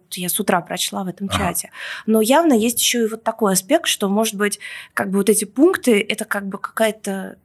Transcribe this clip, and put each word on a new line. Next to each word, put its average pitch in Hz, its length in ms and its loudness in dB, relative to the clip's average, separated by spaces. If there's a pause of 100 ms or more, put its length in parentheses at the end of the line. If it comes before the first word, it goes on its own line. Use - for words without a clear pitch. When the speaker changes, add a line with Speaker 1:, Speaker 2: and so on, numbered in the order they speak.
(120)
Speaker 1:
я 180 180 -8
с - 100 -4
утра 196 220 0
прочла 185 420 -6
в 185 40 -8
этом 180 240 -8
Speaker 2:
Ага. 190 60 -2
Speaker 1:
чате. - 340 -4 (340)
Но 220 160 4
явно 285 320 4
есть 233 260 2
еще 233 260 0
и - 40 0
вот 220 140 -12
такой 220 300 0
аспект, 269 340 0
что, - 220 -2
может 214 260 0
быть, 202 240 -2 (340)
как 202 160 -2
бы 190 80 0
вот 202 120 2
эти 202 160 4
пункты, 254 600 4
это 214 180 -4
как 202 220 -6
бы 190 120 -10
какая-то 202 840 -4